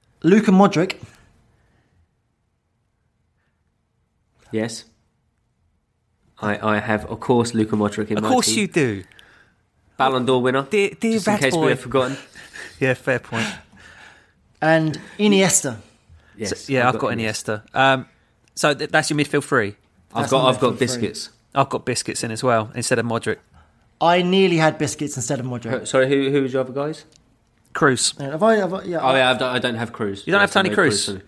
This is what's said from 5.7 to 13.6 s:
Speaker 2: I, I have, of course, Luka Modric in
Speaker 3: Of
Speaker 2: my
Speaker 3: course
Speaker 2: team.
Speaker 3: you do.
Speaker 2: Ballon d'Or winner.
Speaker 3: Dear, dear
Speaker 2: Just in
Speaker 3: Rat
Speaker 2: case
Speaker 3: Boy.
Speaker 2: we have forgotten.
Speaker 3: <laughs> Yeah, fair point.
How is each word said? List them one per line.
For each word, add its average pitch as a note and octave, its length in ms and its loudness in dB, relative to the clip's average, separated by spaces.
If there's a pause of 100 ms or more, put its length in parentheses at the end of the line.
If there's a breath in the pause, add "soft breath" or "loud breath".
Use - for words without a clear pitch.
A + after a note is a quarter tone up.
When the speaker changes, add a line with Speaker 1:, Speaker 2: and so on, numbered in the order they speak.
Speaker 2:
I, G#2+ 360 -2
I - 20 0
have, G#2+ 280 -2
of A2+ 140 -12
course, A#2 340 0
Luka A2 220 0
Modric G#2 340 -2
in G#2+ 80 -2
Speaker 3:
Of G#2+ 40 -4
Speaker 2:
my G#2+ 60 -2
Speaker 3:
course B3 180 2
Speaker 2:
team. A2 120 0
Speaker 3:
you G#3 100 0
do. A2+ 360 -2 (920 soft breath)
Speaker 2:
Ballon C3 280 0
d'Or B2+ 160 2
winner. B2+ 300 0
Speaker 3:
Dear, G3+ 200 0 (100)
dear A3+ 140 0
Speaker 2:
Just G#3 120 -2
in G#3 60 2
Speaker 3:
Rat G3+ 80 0
Speaker 2:
case C#3 140 2
Speaker 3:
Boy. D#3+ 100 2
Speaker 2:
we C3 60 4
have B2 100 -2
forgotten. C3 420 -2
Speaker 3:
<laughs> - 40 -20 (540 loud breath)
Yeah, C3 140 2
fair B2 240 -2
point. A2+ 260 -6 (1160 loud breath)